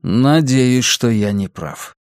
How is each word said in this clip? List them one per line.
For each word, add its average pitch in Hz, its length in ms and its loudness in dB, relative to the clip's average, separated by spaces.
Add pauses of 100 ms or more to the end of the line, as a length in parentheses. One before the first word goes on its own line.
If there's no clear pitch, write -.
Надеюсь, 127 800 2
что - 260 0
я 104 220 0
не 98 160 -4
прав. - 480 -14 (100)